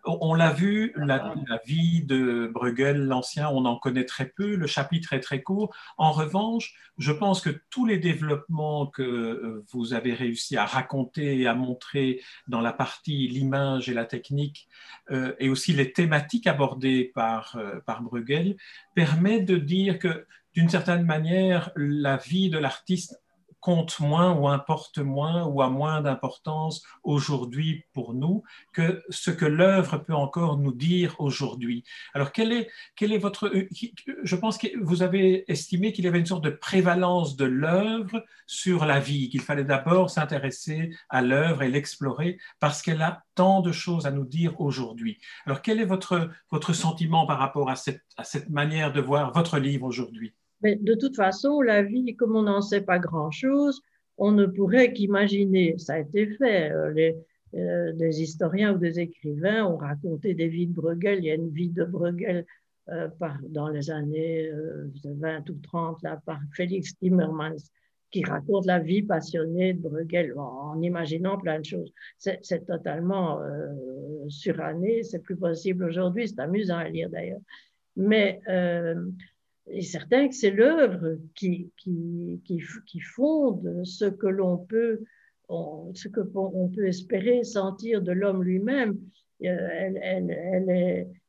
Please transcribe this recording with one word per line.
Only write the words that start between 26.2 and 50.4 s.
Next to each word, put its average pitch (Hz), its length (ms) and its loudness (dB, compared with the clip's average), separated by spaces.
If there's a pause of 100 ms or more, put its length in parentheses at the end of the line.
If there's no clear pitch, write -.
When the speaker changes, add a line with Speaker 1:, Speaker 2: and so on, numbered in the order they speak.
Speaker 1:
aujourd'hui 143 920 -2
pour 117 200 -8
nous 165 300 0 (300)
que 165 340 0
ce - 240 -4
que - 140 0
l'œuvre 160 540 4
peut 160 140 -4
encore 147 440 0
nous 139 160 2
dire 170 460 2
aujourd'hui. 123 680 -4 (280)
Alors, 143 200 -2
quel 226 180 2
est, 233 160 0 (300)
quel 208 160 2
est 214 40 2
votre, 196 300 -2
euh, 190 140 2 (120)
qui, - 220 -10 (260)
je 180 140 0
pense 220 220 -2
que 220 100 -4 (120)
vous 175 220 2
avez 190 480 4
estimé 185 440 0
qu'il 180 100 -2
y 180 60 2
avait 175 100 4
une 165 60 4
sorte 170 180 -2
de 151 60 2
prévalence 175 880 2
de 135 80 2
l'œuvre 190 800 0 (200)
sur 170 400 0
la 139 140 4
vie, 135 300 -2
qu'il 131 120 -2
fallait 143 220 -2
d'abord 165 460 4
s'intéresser 151 800 -4 (160)
à 131 140 2
l'œuvre 139 420 2
et 127 60 2
l'explorer 143 680 -2 (220)
parce 147 220 0
qu'elle 160 200 0
a 170 220 -2 (100)
tant 190 280 6
de 170 100 2
choses 165 340 -2
à 139 60 0
nous 139 140 -2
dire 160 340 -2
aujourd'hui. 117 600 -4 (260)
Alors, 139 160 -4
quel 220 180 2
est 226 60 2
votre, 180 440 0 (220)
votre 160 220 0
sentiment 160 520 2
par 143 140 0
rapport 139 300 0
à 131 80 -2
cette, - 240 -6 (160)
à 117 80 -12
cette - 240 -8
manière 151 420 0
de 143 80 0
voir 135 320 2
votre 165 260 2
livre 135 280 0
aujourd'hui ? 117 480 -6 (320)